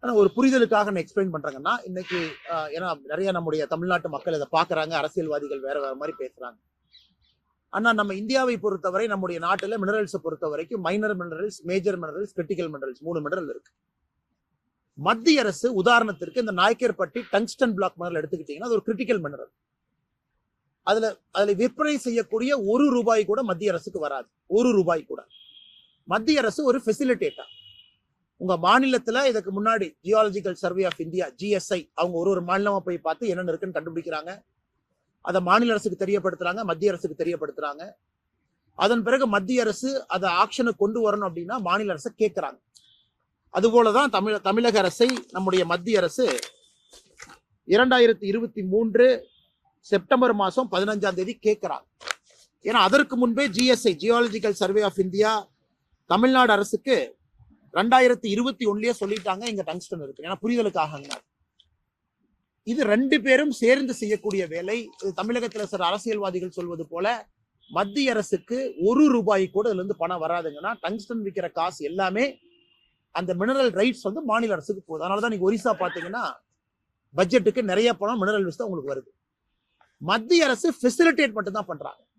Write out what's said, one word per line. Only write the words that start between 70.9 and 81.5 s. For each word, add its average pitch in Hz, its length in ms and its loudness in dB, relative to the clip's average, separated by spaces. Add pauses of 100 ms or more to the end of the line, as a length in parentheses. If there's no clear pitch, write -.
விக்கிற 185 280 -6
காசு 160 320 -4
எல்லாமே 190 540 -2 (720)
அந்த 180 240 -4
மினரல் 247 380 0
ரைட்ஸ் 214 300 0
வந்து 220 200 -6
மாநில 226 300 0
அரசுக்கு 190 300 -6
போகுது. 160 260 -8
அதனாலதான் 214 220 -2
நீங்க 196 220 0
ஒரிசா 226 240 0
பாத்தீங்கன்னா 180 560 -6 (840)
பட்ஜெட்டுக்கு 202 460 2
நிறைய 214 320 2
பணம் 208 280 -2
மினரல் 202 240 0
ரைட்ஸ் 160 100 -8
தான் 233 120 -6
உங்களுக்கு 143 260 -6
வருது. - 300 -14 (720)
மத்திய 226 460 4
அரசு 269 280 0 (100)
ஃபெசிலிட்டேட் 285 500 2
மட்டும் 202 200 -6